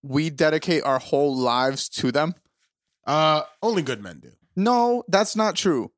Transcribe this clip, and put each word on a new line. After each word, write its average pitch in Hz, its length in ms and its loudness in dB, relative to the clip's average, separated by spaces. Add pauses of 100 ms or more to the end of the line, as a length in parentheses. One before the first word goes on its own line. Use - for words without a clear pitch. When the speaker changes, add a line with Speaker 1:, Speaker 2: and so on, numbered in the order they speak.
Speaker 1:
we 143 280 -2
dedicate 156 540 0
our 131 160 2
whole 143 360 0
lives 127 540 0
to 123 220 -2
them? 156 220 0 (720)
Speaker 2:
Uh, 151 380 2 (200)
only 208 200 0
good 123 200 -4
men 85 180 -16
do. 64 100 -20 (240)
Speaker 1:
No, 240 540 2
that's 196 260 2
not 214 220 0
true. 131 420 0